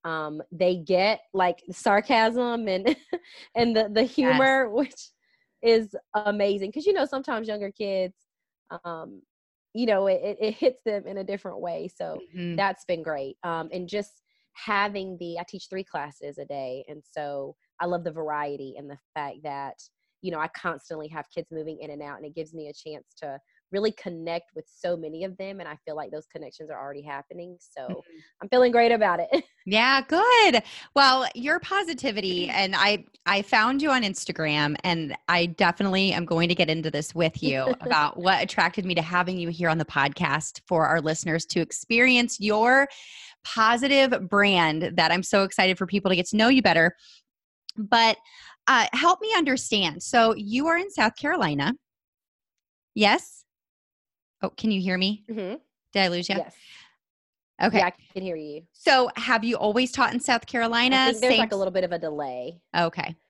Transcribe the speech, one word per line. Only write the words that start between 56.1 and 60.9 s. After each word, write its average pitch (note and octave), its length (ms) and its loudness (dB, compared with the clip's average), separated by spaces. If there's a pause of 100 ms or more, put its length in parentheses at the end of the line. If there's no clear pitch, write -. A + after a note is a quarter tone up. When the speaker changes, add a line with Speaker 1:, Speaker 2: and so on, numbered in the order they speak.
Speaker 2:
you? F#3+ 80 -2
Speaker 1:
Yes. - 180 -8 (1040)
Speaker 2:
Okay. F#3+ 180 2
Speaker 1:
Yeah, F3+ 80 4
I F3+ 40 -2 (220)
can F#3+ 100 -8
hear F3 120 -6
you. D3+ 280 -12 (100)
Speaker 2:
So C4 420 4
have A#3 280 0
you A#3 120 0
always A#3+ 360 0
taught - 220 0
in A#3+ 60 -2
South A#3+ 280 -2
Carolina? A#3 480 2